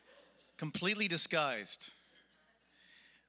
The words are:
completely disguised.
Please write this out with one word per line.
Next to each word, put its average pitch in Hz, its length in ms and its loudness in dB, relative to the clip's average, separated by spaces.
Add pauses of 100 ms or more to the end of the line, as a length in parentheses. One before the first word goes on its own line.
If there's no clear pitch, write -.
(580)
completely 196 500 0
disguised. 147 840 0 (1400)